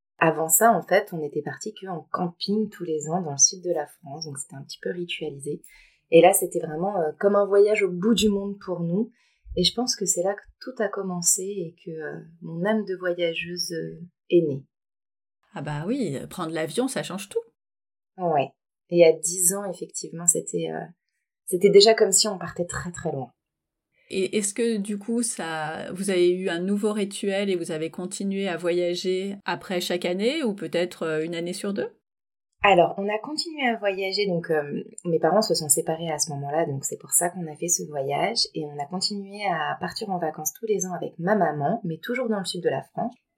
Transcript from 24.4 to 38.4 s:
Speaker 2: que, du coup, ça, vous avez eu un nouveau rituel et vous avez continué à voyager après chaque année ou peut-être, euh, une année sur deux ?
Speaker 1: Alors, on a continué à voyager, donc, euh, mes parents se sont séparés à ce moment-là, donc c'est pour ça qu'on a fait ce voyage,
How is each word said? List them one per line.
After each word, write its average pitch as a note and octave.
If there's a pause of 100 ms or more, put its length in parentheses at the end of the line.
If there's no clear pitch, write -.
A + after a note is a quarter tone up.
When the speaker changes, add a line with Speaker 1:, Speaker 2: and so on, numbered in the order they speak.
Speaker 2:
que, A#3
du G#3
coup, A#3
ça, D#3+
vous F3+
avez F3+
eu F#3
un E3+
nouveau G3+
rituel G3+
et F#3
vous E3+
avez D#3+
continué F#3+
à E3+
voyager F3+ (100)
après F3+
chaque F3+
année G#3+
ou A3+
peut-être, F3
euh, D#3+
une E3+
année E3+
sur G3+
deux ? B3 (760)
Speaker 1:
Alors, F3+
on G3
a G#3
continué D4+
à A#3
voyager, G3
donc, E3+
euh, D3 (220)
mes E3
parents E3
se F#3+
sont D3+
séparés E3
à D3+
ce -
moment-là, C#3+
donc C3+
c'est -
pour -
ça F3
qu'on E3+
a D3
fait E3+
ce F3+
voyage, D3